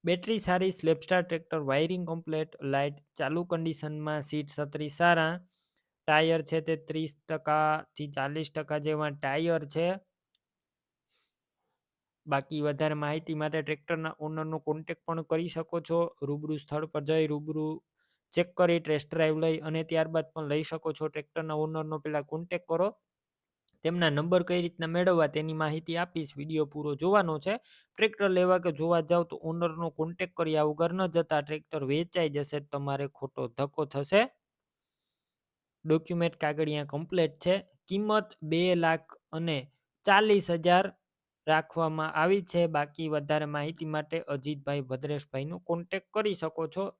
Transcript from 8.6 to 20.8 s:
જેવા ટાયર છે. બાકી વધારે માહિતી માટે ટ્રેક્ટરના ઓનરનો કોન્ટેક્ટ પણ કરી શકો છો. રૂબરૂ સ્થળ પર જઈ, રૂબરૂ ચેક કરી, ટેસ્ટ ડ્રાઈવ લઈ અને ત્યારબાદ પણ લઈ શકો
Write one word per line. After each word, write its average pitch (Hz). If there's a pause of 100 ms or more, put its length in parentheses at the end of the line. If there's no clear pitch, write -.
જેવા 151
ટાયર 151
છે. 165 (2500)
બાકી 147
વધારે 151
માહિતી 156
માટે 156
ટ્રેક્ટરના 160
ઓનરનો 156
કોન્ટેક્ટ 156
પણ 165
કરી 165
શકો 165
છો. 165 (220)
રૂબરૂ 151
સ્થળ 151
પર 151
જઈ, 156
રૂબરૂ 156 (640)
ચેક 175
કરી, 170
ટેસ્ટ 151
ડ્રાઈવ 156
લઈ 160
અને 160
ત્યારબાદ 160
પણ 151
લઈ 151
શકો 160